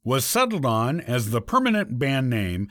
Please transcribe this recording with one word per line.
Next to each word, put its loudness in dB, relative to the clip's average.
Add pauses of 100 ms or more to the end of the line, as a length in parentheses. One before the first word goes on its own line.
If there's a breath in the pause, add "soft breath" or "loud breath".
was 0
settled 0
on 0
as -2
the 0
permanent 0
band 0
name -2